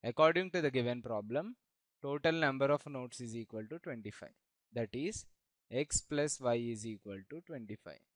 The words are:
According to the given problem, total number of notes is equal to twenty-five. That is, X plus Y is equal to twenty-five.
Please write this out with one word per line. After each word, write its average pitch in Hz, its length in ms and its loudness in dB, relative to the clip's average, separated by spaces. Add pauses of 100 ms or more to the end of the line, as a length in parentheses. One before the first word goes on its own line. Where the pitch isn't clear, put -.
According 160 480 6
to 180 100 2
the 151 80 4
given 123 320 2
problem, 117 540 -2 (440)
total 147 340 2
number 139 420 4
of 143 120 -2
notes 127 340 -8
is 117 140 -6
equal 110 360 -8
to 165 80 -8
twenty-five. 110 560 -10 (360)
That 113 220 -2
is, 160 320 -6 (460)
X 135 300 0
plus 147 380 0
Y 120 180 2 (160)
is 110 120 -8
equal 101 320 -8 (140)
to 165 160 -10
twenty-five. 107 560 -12 (120)